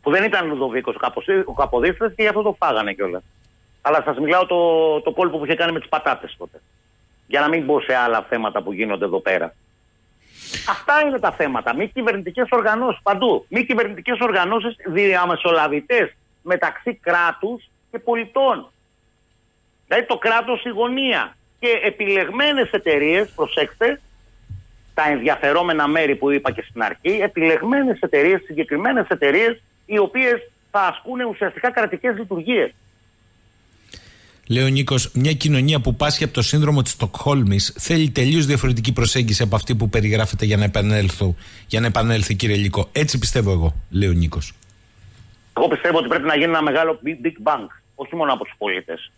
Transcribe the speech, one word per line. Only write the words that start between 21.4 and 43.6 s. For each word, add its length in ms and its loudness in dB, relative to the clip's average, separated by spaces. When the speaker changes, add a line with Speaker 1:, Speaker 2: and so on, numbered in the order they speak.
Speaker 1:
Και 240 0
επιλεγμένες 880 0
εταιρείες, 580 0
προσέξτε, 720 -2
τα 160 -2
ενδιαφερόμενα 800 0
μέρη 280 0
που 160 0
είπα 200 0
και 180 -10
στην 140 -8
αρχή, 380 -2
επιλεγμένες 760 0
εταιρείες, 460 2
συγκεκριμένες 640 -2
εταιρείες, 540 2
οι 120 -2
οποίες 520 0
θα 80 0
ασκούν 420 -2
ουσιαστικά 500 -4
κρατικές 460 -2
λειτουργίες. 540 -2
Speaker 2:
Λέει 160 0
ο 40 2
Νίκος, 460 0
«Μια 200 2
κοινωνία 460 2
που 160 0
πάσχει 280 0
από 100 -4
το 80 0
σύνδρομο 400 2
της 100 -2
Στοκχόλμης 880 0
θέλει 300 2
τελείως 360 2
διαφορετική 480 2
προσέγγιση 500 2
από 120 0
αυτή 200 0
που 140 0
περιγράφεται 560 0
για 120 2
να 60 2
επανέλθω, 720 2
για 120 -2
να 80 2
επανέλθει, 480 2
κύριε 200 0
Λύκο. 360 0
Έτσι 260 0
πιστεύω 340 2
εγώ», 240 2